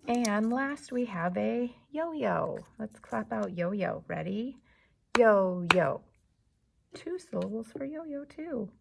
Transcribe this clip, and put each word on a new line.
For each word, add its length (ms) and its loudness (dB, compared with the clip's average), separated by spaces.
And 440 2
last, 400 -4
we 140 0
have 300 -2
a 380 -2
yo-yo. 680 -2
Let's 200 -10
clap 340 -6
out 240 -4
yo-yo. 500 -2
Ready? 500 -6
Yo-yo. 840 6
Two 240 -8
syllables 580 -4
for 80 -6
yo-yo, 400 -8
too. 460 -6